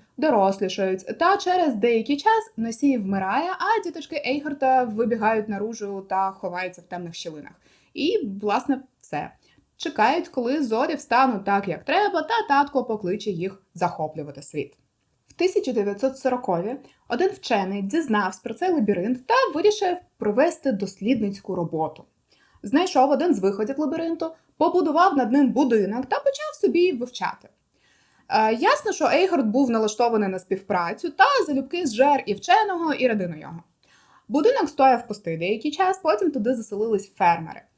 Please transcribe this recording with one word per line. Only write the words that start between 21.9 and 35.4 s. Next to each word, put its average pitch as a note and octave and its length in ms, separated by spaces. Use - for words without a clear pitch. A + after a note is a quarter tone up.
Знайшов C#4 480
один D4+ 240
з G3+ 40
виходів G3+ 400
лабіринту, D#4+ 540
побудував E4+ 600
над A#3 160
ним C4+ 200
будинок A3+ 540
та B4+ 120
почав C#5+ 420
собі F4 320
вивчати. - 560
Е, A3 260
ясно, G#4 380
що D#4 140
Ейхорд D#4 400
був A#3+ 240
налаштований A3 580
на F#3 100
співпрацю F#3+ 720
та - 140
залюбки D4+ 400
зжер C4 400
і G#3 80
вченого, F4 600
і B3+ 140
родину F3+ 300
його. D#3+ 240
Будинок F#4+ 400
стояв B3+ 400
пустий E3 280
деякий G#3+ 340